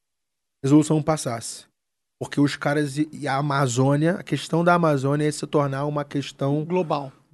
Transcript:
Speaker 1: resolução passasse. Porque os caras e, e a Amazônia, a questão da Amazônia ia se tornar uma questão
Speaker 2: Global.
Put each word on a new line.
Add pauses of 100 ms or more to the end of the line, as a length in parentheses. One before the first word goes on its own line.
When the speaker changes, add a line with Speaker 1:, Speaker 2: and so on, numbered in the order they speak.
(640)
Speaker 1:
resolução
passasse. (520)
Porque
os
caras
e,
e
a
Amazônia,
a
questão
da
Amazônia
ia
se
tornar
uma
questão
Speaker 2:
Global. (220)